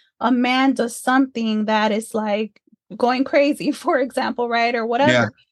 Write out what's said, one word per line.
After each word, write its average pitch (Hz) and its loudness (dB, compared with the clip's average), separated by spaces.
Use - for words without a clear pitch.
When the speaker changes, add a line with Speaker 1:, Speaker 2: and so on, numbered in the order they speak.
Speaker 1:
a 226 2
man 254 2
does 240 -4
something 233 0
that 214 0
is, 214 -6
like, 214 -4
going 254 2
crazy, 285 0
<laughs> - -8
for 294 2
example, 240 -4
right, 233 0
or 226 -2
whatever, 254 2
Speaker 2:
Yeah. 240 2